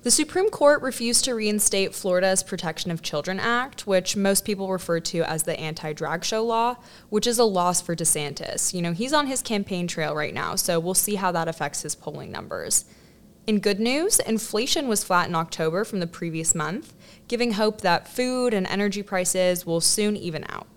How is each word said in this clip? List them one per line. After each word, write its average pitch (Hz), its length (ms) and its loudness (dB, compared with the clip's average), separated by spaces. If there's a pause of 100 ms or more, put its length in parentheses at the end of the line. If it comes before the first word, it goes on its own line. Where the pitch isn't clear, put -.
The 247 80 0
Supreme 370 380 2
Court 294 320 6
refused 240 460 0
to 254 80 0
reinstate 208 600 2
Florida's 190 480 2
Protection 170 480 -6
of 165 120 -4
Children 185 360 -4
Act, 240 480 -2
which 185 300 2
most 196 300 2
people 190 260 -2
refer 175 260 -2
to 165 260 -2
as 160 180 -2
the - 180 -2
anti-drag 156 640 -4
show 220 180 0
law, 233 340 2 (340)
which 208 160 2
is 240 120 2
a 240 60 8
loss 180 380 4
for 170 120 -2
DeSantis. 156 760 -2
You 180 80 -2
know, 170 140 0
he's 247 180 -2
on 294 140 4
his 262 160 -2
campaign 196 440 -2
trail 151 280 -2
right 151 180 -2
now, 113 240 -4
so 170 240 2
we'll 180 140 -2
see 208 220 0
how 185 160 0
that 165 160 0
affects 147 340 -6
his 151 120 -6
polling 151 380 -12
numbers. - 540 -4 (600)
In 208 140 2
good 202 180 0
news, 277 420 2
inflation 240 680 -2
was 208 160 0
flat 175 240 2
in 170 60 -2
October 165 500 0
from 202 160 -4
the 170 60 -2
previous 160 480 -2
month, 170 400 -4 (340)
giving 240 240 0
hope 214 300 0
that 170 260 2
food 247 460 0
and 190 140 0
energy 202 340 0
prices 180 640 0
will 165 160 2
soon 208 340 2
even 165 320 -6
out. - 180 -10 (100)